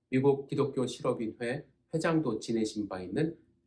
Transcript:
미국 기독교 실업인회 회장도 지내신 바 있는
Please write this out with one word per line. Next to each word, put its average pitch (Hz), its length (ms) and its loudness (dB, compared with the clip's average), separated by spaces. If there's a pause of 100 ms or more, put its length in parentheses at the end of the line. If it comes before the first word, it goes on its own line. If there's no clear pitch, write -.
미국 135 400 4
기독교 131 380 0
실업인회 120 800 -4 (300)
회장도 156 460 2
지내신 107 480 -2
바 95 120 -6
있는 107 360 -2 (300)